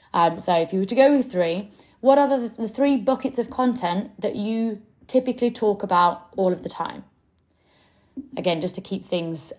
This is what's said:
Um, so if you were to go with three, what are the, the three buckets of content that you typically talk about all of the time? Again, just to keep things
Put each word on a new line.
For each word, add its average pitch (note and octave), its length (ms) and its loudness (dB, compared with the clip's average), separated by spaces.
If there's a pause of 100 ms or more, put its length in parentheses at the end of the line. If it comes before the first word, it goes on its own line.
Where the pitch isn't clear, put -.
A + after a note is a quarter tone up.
(140)
Um, E3+ 260 2
so F3+ 160 0
if E3 160 0
you F#3+ 80 -2
were G3 60 0
to A3+ 100 -2
go C4+ 200 6
with B3+ 160 0
three, F3+ 380 -2 (300)
what C4+ 180 6
are C#4+ 100 4
the, B3+ 220 0
the A3+ 200 -6
three C#4 280 2
buckets C4 400 -2
of A#3 120 -2
content G#3+ 720 -2
that - 160 -4
you A3 460 -4 (260)
typically B3 440 0
talk G#3 320 0
about F3 440 2 (100)
all F#3 160 2
of F3+ 100 -8
the - 60 -6
time? - 340 -8 (1300)
Again, E3+ 260 -2
just F3+ 140 -4
to F#3+ 60 -8
keep F#3+ 220 -8
things E3 540 -6